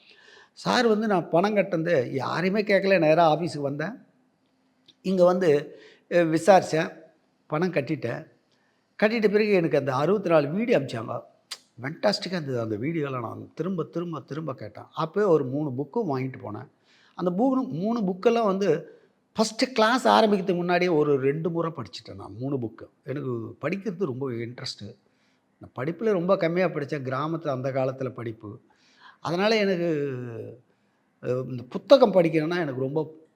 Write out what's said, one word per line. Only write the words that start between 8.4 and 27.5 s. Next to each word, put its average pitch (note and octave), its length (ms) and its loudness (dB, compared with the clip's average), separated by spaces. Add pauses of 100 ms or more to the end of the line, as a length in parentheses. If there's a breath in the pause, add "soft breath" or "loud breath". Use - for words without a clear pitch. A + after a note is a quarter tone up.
கட்டிட்ட G#3+ 280 2
பிறகு G#3+ 180 2
எனக்கு E3 280 2
அந்த C3 180 0
அறுபத்தி F3 340 0
நாலு D3+ 200 4
வீடியோ G#3 300 0
அனுப்பிச்சாங்க. A#2+ 420 -6 (600)
ஃபேண்டாஸ்டிக்காக E3 440 -2
இருந்தது D3+ 340 -4
அந்த A2 160 -4
வீடியோலாம். C#3 460 -4
நான் A2 340 -10
திரும்ப, E3 280 -4
திரும்ப, E3 360 -8
திரும்ப C#3 340 -10
கேட்டேன். A2+ 300 -16 (140)
அப்போயே D#3+ 280 -2
ஒரு D#3 200 4
மூணு C#3 240 -4
புக்கும் C#3+ 500 -4
வாங்கிட்டு C3 240 -6
போனேன். G#2+ 240 -12 (480 soft breath)
அந்த F3+ 160 -2
மூணு, C4 300 2
மூணு A3 400 -4
புக்கெல்லாம் A3+ 440 2
வந்து F#3+ 540 0 (380 loud breath)
ஃபஸ்ட்டு A#3 360 0
கிளாஸ் A#3 340 2
ஆரம்பிக்கிறதுக்கு G3+ 480 4
முன்னாடியே F3 360 2
ஒரு D3 260 2
ரெண்டு D3 320 0
முறை E3 220 -4
படிச்சுட்டேன் A2+ 440 -14
நான் G2 240 -14
மூணு C#3 160 -4
புக்கு. A#2 340 -8 (140)
எனக்கு B2+ 580 -8
படிக்கிறது F#3+ 440 -4
ரொம்ப C3 260 -6
இன்ட்ரெஸ்ட்டு. A#2 640 -10 (640)
நான் B2 280 -12
படிப்புல G3 260 -2
ரொம்ப F3+ 260 2
கம்மியா E3+ 300 0
படிச்சேன், D3 360 -6
கிராமத்துல D3+ 440 -6
அந்த C3 240 -4